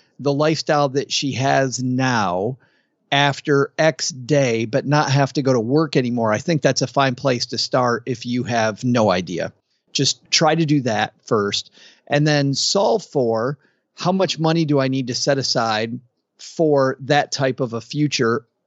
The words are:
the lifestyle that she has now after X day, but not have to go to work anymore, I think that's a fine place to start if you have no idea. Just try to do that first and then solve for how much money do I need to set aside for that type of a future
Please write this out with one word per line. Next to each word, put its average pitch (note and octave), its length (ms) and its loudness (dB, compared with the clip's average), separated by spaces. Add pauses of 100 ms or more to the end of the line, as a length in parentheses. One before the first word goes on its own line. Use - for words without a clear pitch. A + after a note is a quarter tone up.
(200)
the C#3 140 0
lifestyle D3 560 0
that C3 220 -4
she C#3+ 220 -4
has C3 480 0
now B2 760 -2 (540)
after C#3+ 640 2
X D#3+ 320 2
day, B2+ 560 0
but A#2 200 -2
not C#3 260 2
have C#3 220 2
to D3+ 80 -2
go C3 120 2
to B2 60 2
work D3 360 0
anymore, A#2+ 360 0
I G#2+ 60 2
think E3 240 -2
that's C#3 220 2
a B2+ 40 -4
fine C3+ 280 0
place B2+ 320 -2
to A#2+ 100 -10
start B2 480 0
if A#2+ 200 -6
you B2 180 -2
have A2 400 -2
no A#2+ 260 2
idea. E2+ 420 -2 (420)
Just - 380 -2
try D#3+ 240 2
to E3 100 2
do C#3+ 160 2
that G#2+ 320 -2 (120)
first G#2 460 -2 (360)
and D3 180 2
then C#3+ 280 2
solve G#3+ 500 0
for A#2+ 540 -2 (380)
how F3 180 -2
much F#3+ 260 0
money D#3+ 240 2
do C#3+ 160 2
I C3+ 80 0
need C3 200 -2
to B2 80 -4
set C#3+ 240 0
aside A#2 600 -2 (380)
for C#3 640 0
that C#3+ 300 0
type C3 280 -2
of A#2+ 140 -4
a A2+ 80 -6
future C3 640 -2 (220)